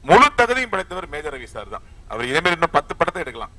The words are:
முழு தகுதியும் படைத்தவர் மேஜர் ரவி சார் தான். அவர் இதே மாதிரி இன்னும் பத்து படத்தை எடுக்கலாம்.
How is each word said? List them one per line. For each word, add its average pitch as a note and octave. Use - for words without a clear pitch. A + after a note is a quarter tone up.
முழு A#3
தகுதியும் B3
படைத்தவர் F#3
மேஜர் D3
ரவி A#2+
சார் G#2
தான். G#2
அவர் A2+
இதே B2+
மாதிரி F3
இன்னும் E3
பத்து -
படத்தை E3+
எடுக்கலாம். A#2